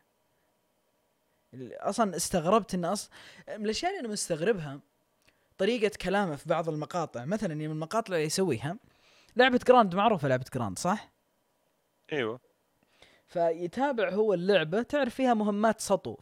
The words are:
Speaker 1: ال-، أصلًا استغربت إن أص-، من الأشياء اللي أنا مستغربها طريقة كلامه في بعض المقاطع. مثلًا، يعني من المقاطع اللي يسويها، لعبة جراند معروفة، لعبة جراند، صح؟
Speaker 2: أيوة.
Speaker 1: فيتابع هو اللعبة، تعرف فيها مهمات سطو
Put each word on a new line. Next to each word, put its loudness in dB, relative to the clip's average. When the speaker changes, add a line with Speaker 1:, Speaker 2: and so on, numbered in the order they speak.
Speaker 1:
ال-، -14
أصلًا -2
استغربت 0
إن -2
أص-، -10
من -8
الأشياء -2
اللي -8
أنا -6
مستغربها -4
طريقة 0
كلامه 0
في -14
بعض 0
المقاطع. -6
مثلًا، -4
يعني -6
من -6
المقاطع -4
اللي 0
يسويها، -2
لعبة 4
جراند 8
معروفة، 2
لعبة 2
جراند، -4
صح؟ -2
Speaker 2:
أيوة. -2
Speaker 1:
فيتابع -2
هو 2
اللعبة، 2
تعرف -2
فيها 2
مهمات 2
سطو -2